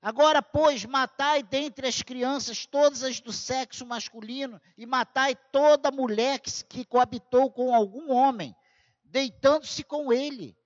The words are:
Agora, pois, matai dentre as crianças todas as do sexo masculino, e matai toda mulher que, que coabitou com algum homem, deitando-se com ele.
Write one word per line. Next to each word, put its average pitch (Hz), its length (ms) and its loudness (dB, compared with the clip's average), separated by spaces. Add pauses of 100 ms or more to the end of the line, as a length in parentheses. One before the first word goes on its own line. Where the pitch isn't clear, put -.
Agora, 285 400 4
pois, 277 440 0
matai 277 580 0
dentre 262 460 -6
as - 120 -4
crianças 254 640 -6
todas 285 360 2
as 254 180 -6
do 226 120 -14
sexo 262 520 -8
masculino, 233 760 -12 (160)
e 226 100 -16
matai 262 480 -2 (160)
toda 285 400 4
mulher 254 480 -2
que, - 280 -12
que - 180 -12
coabitou 247 640 2
com 247 240 -2
algum 233 380 0
homem, 240 420 0 (480)
deitando-se 269 800 -2
com 294 300 -4
ele. 247 540 -4